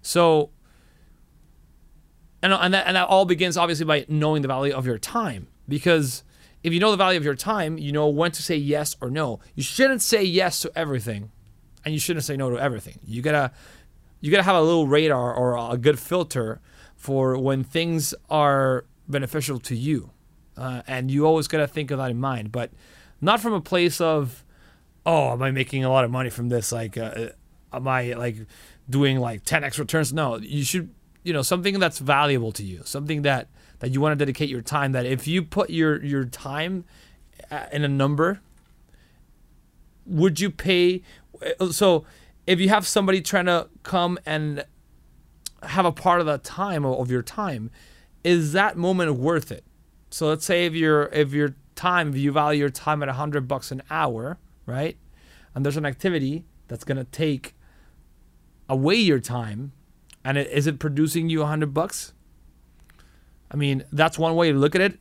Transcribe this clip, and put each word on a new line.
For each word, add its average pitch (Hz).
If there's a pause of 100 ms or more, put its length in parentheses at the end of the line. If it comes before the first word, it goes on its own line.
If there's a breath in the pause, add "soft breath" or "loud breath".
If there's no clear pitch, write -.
So, 160 (1900 soft breath)
and, 185
and 185
that, 196
and 185
that 180
all 196
begins 175
obviously 170
by 151
knowing 151
the 135
value 135
of 131
your 123
time, 139 (180)
because 147 (360 soft breath)
if 165
you 175
know 214
the 202
value 185
of 156
your 143
time, 170
you 143
know 151
when 156
to -
say 170
yes 147
or 127
no. 135 (160 soft breath)
You 139
shouldn't 262
say 208
yes 180
to 160
everything, 117 (580)
and 156
you 151
shouldn't 156
say 143
no 131
to 120
everything. 127
You 113
gotta, 147 (720 loud breath)
you 147
gotta 190
have 190
a 170
little 165
radar 139
or 123 (160)
a -
good 127
filter 127 (340 soft breath)
for 131
when 135
things 165 (160)
are 139 (220)
beneficial 139
to -
you. 131 (440)
Uh, 127
and 131
you 143
always 160
gotta 151
think 143
of 139
that 131
in 117
mind, 123
but 120 (520 soft breath)
not 208
from 226
a 185
place 175
of, 156 (580 soft breath)
"Oh, 151
am 120
I 135
making 131
a 131
lot 131
of 120
money 127
from 120
this? 117
Like, 113
uh, 113 (440)
am 131
I, 123
like, 117 (520 loud breath)
doing, 135
like, 117
ten 156
X 143
returns?" 143
No, 127
you 139
should, - (300)
you 175
know, 147
something 180
that's 170
valuable 139
to 101
you, 90
something 147
that, 135 (320 soft breath)
that 127
you 135
wanna 151
dedicate 139
your 127
time, 143
that 123
if 127
you 170
put 180
your, 156
your 139
time, 156 (640 soft breath)
uh, 147
in 147
a 147 (160)
number, 151 (1600 soft breath)
would 165
you 196
pay, 180 (580 loud breath)
uh, 185
so 170 (440 soft breath)
if 180
you 190
have 214
somebody 190
trying 180
to 175 (140)
come 175
and 151 (960)
have 185
a 185
part 175
of 170
that 151
time, 180
o-, 131
of 127
your 123
time, 123 (540 soft breath)
is 170
that 202
moment 170
worth 147
it? - (460)
So -
let's 156
say 175
if 165
your, 156
if 151
your 143 (200)
time, 180
if 135
you 139
value 147
your 143
time 147
at 135
a 131
hundred 143
bucks 131
an 135
hour, 143 (260)
right? 139 (560 soft breath)
And 135
there's 143
an 156
activity 147 (220)
that's -
gonna 135
take 147 (1120 soft breath)
away 135
your 185
time, 120 (540)
and 135
it, 139
is 143
it 147
producing 156
you 160
a -
hundred 151
bucks? 165 (1400 soft breath)
I -
mean, 139
that's 156
one 165
way 165
to 139
look 147
at 185
it. 190